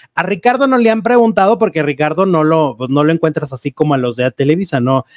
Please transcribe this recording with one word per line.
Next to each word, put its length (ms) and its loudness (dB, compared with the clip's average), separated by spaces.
A 80 -2
Ricardo 460 0
no 100 2
le 120 2
han 120 -2
preguntado 560 2
porque 240 -2
Ricardo 420 0
no 200 2
lo, 340 0
pues, 100 -6
no 160 2
lo 80 2
encuentras 400 -2
así 200 -10
como 220 -2
a 40 2
los 180 -4
de 140 -2
Televisa, 500 -2
no, 240 0